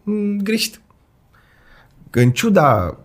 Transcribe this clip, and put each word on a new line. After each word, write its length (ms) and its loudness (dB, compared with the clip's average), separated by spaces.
"Mm, 340 -4
greșit." 440 -6
Că 100 -4
în 120 4
ciuda 720 2